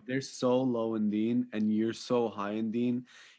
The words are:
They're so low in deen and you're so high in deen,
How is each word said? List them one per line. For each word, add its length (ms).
They're 160
so 380
low 340
in 160
deen 420
and 220
you're 180
so 360
high 240
in 180
deen, 340